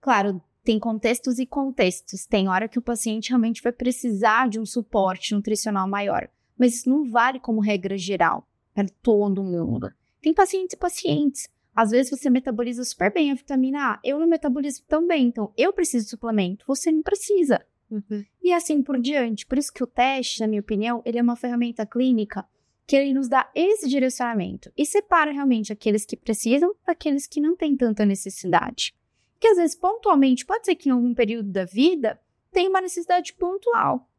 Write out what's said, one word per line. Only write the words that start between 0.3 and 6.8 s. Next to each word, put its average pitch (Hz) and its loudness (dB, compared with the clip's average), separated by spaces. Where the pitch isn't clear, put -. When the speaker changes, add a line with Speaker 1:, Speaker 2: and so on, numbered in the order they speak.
Speaker 1:
tem 220 2
contextos 226 -2
e 262 -2
contextos. 254 -2
Tem 196 0
hora 190 0
que - -4
o 233 -6
paciente 226 -4
realmente 233 0
vai 240 0
precisar 240 0
de 220 -4
um 220 -8
suporte 196 -2
nutricional 202 -2
maior. 202 -4
Mas 240 4
isso 247 -2